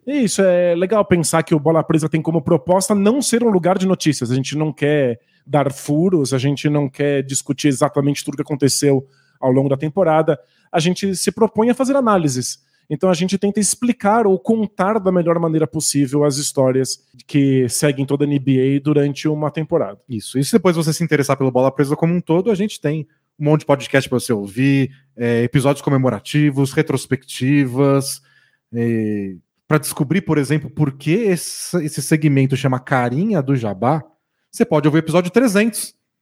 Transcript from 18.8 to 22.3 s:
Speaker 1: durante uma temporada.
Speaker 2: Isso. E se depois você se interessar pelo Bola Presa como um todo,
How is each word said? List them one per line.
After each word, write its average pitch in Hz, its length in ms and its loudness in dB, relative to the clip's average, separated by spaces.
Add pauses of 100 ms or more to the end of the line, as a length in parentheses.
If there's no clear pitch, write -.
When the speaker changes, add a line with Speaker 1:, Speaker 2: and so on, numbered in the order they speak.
Speaker 1:
durante 143 440 0
uma 151 240 -2
temporada. 143 480 -4 (100)
Speaker 2:
Isso. 113 300 -8
E 143 60 0
se - 80 -2
depois 180 240 2
você 160 160 0
se 151 100 -6
interessar 143 340 0
pelo 135 140 0
Bola 131 220 2
Presa 147 240 -2
como 170 180 0
um 180 60 -2
todo, 180 300 0